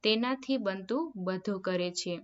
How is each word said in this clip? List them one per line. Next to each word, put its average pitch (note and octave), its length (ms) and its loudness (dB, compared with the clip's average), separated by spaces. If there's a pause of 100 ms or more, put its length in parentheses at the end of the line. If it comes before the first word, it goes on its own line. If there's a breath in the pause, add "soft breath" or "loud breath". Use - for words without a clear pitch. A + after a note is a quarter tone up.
તેનાથી B3 540 2
બનતું A3 580 -2
બધું F#3+ 460 -2
કરે F3+ 300 0
છે. F3 320 -4